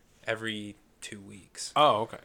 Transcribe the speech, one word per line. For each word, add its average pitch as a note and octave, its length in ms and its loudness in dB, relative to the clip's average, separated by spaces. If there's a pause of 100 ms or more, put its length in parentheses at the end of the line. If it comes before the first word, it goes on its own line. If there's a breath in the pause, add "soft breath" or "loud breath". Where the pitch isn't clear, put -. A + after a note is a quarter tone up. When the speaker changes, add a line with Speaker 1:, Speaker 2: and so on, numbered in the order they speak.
(260 soft breath)
Speaker 1:
every A2 500 -2 (240)
two G#2+ 200 -12
weeks. - 560 -12
Speaker 2:
Oh, C3 260 6
okay. - 220 -8